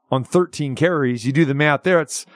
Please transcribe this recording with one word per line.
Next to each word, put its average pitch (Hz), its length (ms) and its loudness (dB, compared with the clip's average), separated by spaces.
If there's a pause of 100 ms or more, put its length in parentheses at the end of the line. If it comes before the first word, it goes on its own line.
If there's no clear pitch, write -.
(120)
on 131 120 0
thirteen 156 520 -2
carries. 131 500 0
You 139 60 0
do 156 140 2
the 139 80 0
math 147 300 0
there, 180 180 2
it's - 240 -8 (100)